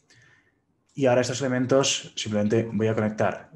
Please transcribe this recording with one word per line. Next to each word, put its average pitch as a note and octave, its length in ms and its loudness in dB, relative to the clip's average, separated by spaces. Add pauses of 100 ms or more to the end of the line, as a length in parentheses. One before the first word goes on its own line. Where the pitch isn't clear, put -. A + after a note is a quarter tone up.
(960)
Y C3+ 120 2
ahora B2 160 4
estos B2 180 -4
elementos, C3 760 0
simplemente G#2+ 580 0
voy A2 140 0
a A2 80 0
conectar G#2+ 600 -2